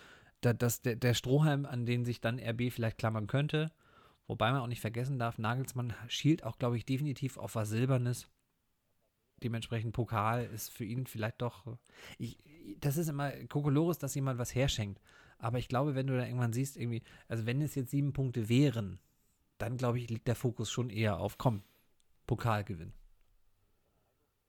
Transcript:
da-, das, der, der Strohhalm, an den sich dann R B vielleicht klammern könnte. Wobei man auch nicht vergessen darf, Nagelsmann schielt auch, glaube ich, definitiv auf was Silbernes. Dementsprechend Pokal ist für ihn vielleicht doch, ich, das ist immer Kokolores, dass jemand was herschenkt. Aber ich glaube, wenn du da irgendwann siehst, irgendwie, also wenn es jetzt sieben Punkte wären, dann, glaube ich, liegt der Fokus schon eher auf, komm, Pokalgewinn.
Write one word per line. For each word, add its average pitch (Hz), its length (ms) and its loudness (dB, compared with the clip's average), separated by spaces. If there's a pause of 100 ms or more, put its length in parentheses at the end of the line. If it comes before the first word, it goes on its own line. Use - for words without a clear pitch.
(420)
da-, 120 100 4
das, 117 300 0
der, 120 160 0
der 123 160 4
Strohhalm, 139 520 4
an 123 200 -4
den 120 180 2
sich 120 160 -2
dann 117 200 0
R 117 120 -4
B 120 180 0
vielleicht 113 280 -2
klammern 107 300 0
könnte. 151 440 0 (560)
Wobei 110 240 2
man 139 80 2
auch 120 80 -4
nicht 120 140 -6
vergessen 123 380 -2
darf, 117 180 -2
Nagelsmann 123 560 -2 (160)
schielt - 340 4
auch, 113 160 -8
glaube 120 160 2
ich, 110 100 -2
definitiv 131 520 -2
auf - 180 -8
was 107 140 0
Silbernes. 123 580 2 (1120)
Dementsprechend 117 520 -4
Pokal 113 500 0
ist 110 260 -10
für - 140 -10
ihn 120 240 -4
vielleicht 110 340 -4
doch, 120 360 -6 (400)
ich, 113 200 -8 (400)
das 143 200 0
ist 170 100 0
immer 143 240 -2 (160)
Kokolores, 147 520 4
dass 139 160 -4
jemand 135 220 0
was 120 160 -4
herschenkt. 117 480 2 (360)
Aber 120 220 -2
ich 117 100 -6
glaube, 135 260 2
wenn 135 120 0
du 131 100 2
da 123 80 0
irgendwann 120 260 0
siehst, 131 240 -2
irgendwie, 117 280 -4 (260)
also 113 160 -2
wenn 127 160 0
es 151 140 -2
jetzt 131 160 -2
sieben 139 200 2
Punkte 123 380 -2
wären, 113 500 4 (600)
dann, 120 180 -4
glaube 123 220 2
ich, 117 100 -8
liegt 113 180 -4
der 117 80 2
Fokus 117 340 -2
schon 123 200 -2
eher 104 300 2
auf, 101 180 -2
komm, 110 260 0 (640)
Pokalgewinn. 101 680 -2 (1600)